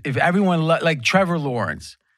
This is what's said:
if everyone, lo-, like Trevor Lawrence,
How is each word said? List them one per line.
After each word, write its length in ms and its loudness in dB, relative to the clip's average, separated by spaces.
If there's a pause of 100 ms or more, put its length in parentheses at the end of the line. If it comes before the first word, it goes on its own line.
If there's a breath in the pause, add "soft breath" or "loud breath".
if 120 -2
everyone, 500 2
lo-, 160 2
like 180 0
Trevor 380 0
Lawrence, 580 -6 (200)